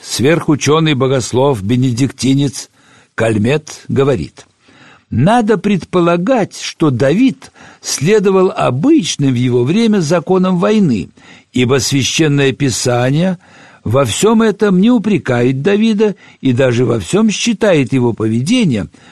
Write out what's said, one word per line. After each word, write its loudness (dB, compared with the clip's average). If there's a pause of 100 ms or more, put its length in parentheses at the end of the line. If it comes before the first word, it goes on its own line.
сверхученый 0
богослов-бенедиктинец -2 (460)
Кальмет -2
говорит: -2 (640)
«Надо 2
предполагать, -2
что -2
Давид 0 (300)
следовал 0
обычным 0
в -2
его 0
время 0
законам 0
войны, 0 (440)
ибо 2
Священное 0
Писание -2 (440)
во 0
всем 2
этом 2
не 4
упрекает 0
Давида 0 (260)
и 2
даже 2
во 0
всем 0
считает 0
его 0
поведение, -2 (240)